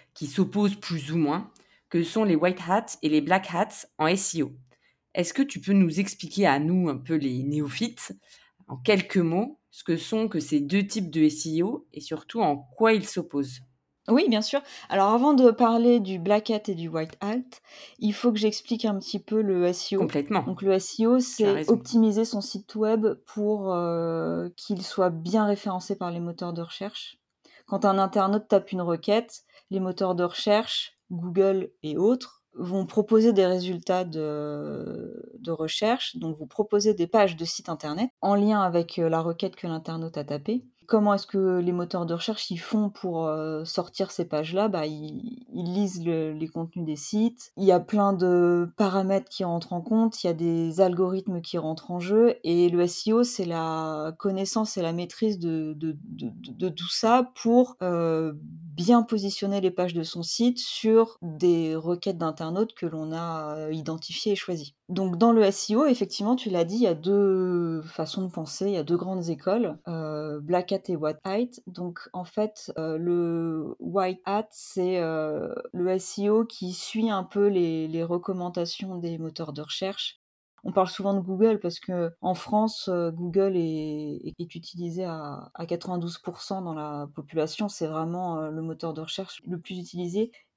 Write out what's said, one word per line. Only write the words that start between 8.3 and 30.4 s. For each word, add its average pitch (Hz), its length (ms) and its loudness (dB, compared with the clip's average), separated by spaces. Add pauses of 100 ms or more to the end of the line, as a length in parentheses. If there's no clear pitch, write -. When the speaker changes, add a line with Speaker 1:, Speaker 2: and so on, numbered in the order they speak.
Speaker 1:
en 143 80 -10
quelques 190 420 2
mots, 180 400 0 (120)
ce - 140 -20
que 165 140 0
sont 220 300 -2
que 165 120 -2
ces 147 200 0
deux 190 260 0
types 196 240 -4
de 156 140 4
S 151 220 2
E 160 160 0
O 220 300 -4
et 151 80 -14
surtout 160 400 -8
en 151 160 2
quoi 220 380 2
ils 196 120 0
s'opposent ? 139 540 -6 (480)
Speaker 2:
Oui, 247 200 4
bien 220 140 2
sûr. 277 180 -2 (280)
Alors, 196 220 4
avant 247 220 4
de 254 200 8
parler 233 480 6
du 190 180 -4
black 208 320 2
hat 208 160 -2
et 196 80 -2
du 165 140 -6
white 160 320 -6
hat, 208 160 -4 (640)
il 208 120 2
faut 233 200 2
que 214 60 -2
j'explique 214 460 0
un 202 140 0
petit 190 220 -6
peu 220 220 0
le 185 220 4
S 180 280 0
E 196 40 2
O. 190 40 4
Speaker 1:
Complètement. 156 420 0
Speaker 2:
Donc, 180 200 -6
le 196 100 4
S 196 280 0
E 226 60 6
O, 247 120 6
Speaker 1:
Tu 254 40 4
as - 0 -
Speaker 2:
c'est 214 300 2
Speaker 1:
raison. 156 200 2
Speaker 2:
optimiser 226 520 4
son 214 160 -4
site - 340 -10
web 214 320 2 (200)
pour, 208 460 -2
heu, 170 840 -2
qu'il 190 260 -4
soit 185 280 2
bien 175 340 0
référencé 202 520 -2
par 180 140 -6
les 170 80 -6
moteurs 170 340 -6
de 165 100 -6
recherche. - 560 -12 (480)
Quand 196 180 -2
un 196 140 4
internaute 196 500 2
tape - 240 4
une 185 100 -2
requête, 185 600 0 (280)
les 190 80 -2
moteurs 185 380 0
de 175 80 2
recherche, - 720 0 (140)